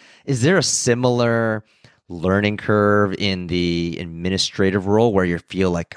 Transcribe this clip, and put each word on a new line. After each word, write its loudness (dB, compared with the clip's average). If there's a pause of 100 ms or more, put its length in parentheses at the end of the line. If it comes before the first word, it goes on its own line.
(260)
Is -2
there 4
a 2
similar 0 (460)
learning 0
curve 2
in -2
the 0
administrative -2
role 2
where 2
you 0
feel -2
like, -4